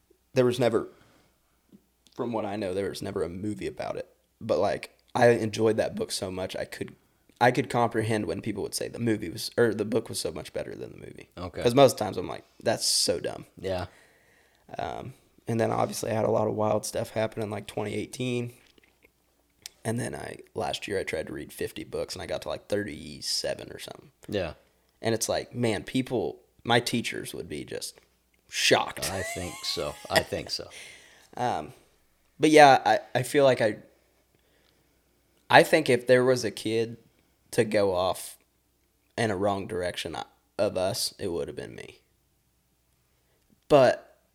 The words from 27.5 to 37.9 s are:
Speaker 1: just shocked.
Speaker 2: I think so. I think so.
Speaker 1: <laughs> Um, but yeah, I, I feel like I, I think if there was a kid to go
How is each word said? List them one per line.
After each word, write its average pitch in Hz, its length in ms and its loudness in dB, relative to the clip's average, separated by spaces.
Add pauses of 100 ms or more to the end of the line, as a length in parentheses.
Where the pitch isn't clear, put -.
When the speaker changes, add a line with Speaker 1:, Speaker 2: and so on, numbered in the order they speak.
Speaker 1:
just - 340 -12 (520)
shocked. - 600 2
Speaker 2:
I 95 120 -4
think 90 320 -6 (100)
so. 73 300 -4 (160)
I 95 120 2
think 78 280 -8
so. - 240 -8
Speaker 1:
<laughs> - 40 -18 (580)
Um, 95 360 -4 (680)
but 156 100 6
yeah, 147 340 12
I, 110 140 4 (220)
I - 20 0
feel 143 220 2
like 127 160 6
I, 110 160 2 (1700)
I 135 140 10
think 160 260 4
if 123 200 4
there 123 160 6
was 123 200 2
a 104 60 -4
kid 113 460 -2 (560)
to 120 120 2
go 101 300 2